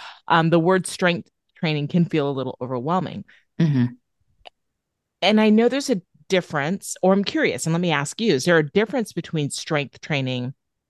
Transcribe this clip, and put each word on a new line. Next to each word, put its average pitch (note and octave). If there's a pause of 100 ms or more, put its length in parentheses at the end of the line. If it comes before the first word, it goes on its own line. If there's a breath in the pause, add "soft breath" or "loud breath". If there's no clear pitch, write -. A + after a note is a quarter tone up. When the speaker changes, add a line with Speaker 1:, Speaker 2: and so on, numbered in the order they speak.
(280 loud breath)
Speaker 1:
um, D#3+
the E3+
word F3+
strength F3 (260)
training D3+
can F3
feel D3
a -
little C3
overwhelming. B2+ (360 soft breath)
Speaker 2:
Mm-hmm. C#3+ (1400)
Speaker 1:
And G#3+
I A3
know A3
there's C#4
a G#3 (280)
difference, E3+
or F#3
I'm G3
curious, -
and D#3+
let E3+
me F3
ask C#3+
you, G#3+
is C3+
there F3
a D#3
difference A3
between D#3
strength -
training B2+ (360)